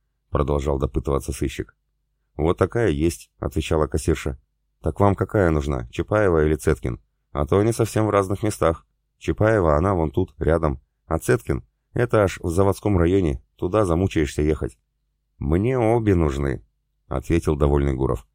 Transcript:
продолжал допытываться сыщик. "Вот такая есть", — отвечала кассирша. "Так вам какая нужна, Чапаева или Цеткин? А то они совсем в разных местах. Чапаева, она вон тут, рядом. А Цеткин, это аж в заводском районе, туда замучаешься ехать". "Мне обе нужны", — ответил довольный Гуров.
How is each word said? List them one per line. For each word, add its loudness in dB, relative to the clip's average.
продолжал -2
допытываться -4
сыщик. -8
"Вот 0
такая 0
есть", — -2
отвечала -2
кассирша. -4
"Так -4
вам 4
какая 0
нужна, 0
Чапаева 2
или 2
Цеткин? -2
А -2
то 2
они 2
совсем 0
в 0
разных 0
местах. 0
Чапаева, 2
она 0
вон 0
тут, -4
рядом. 0
А -4
Цеткин, -2
это 0
аж -2
в -6
заводском 0
районе, 0
туда -2
замучаешься 0
ехать". -2
"Мне 0
обе 2
нужны", — 0
ответил -2
довольный 2
Гуров. -4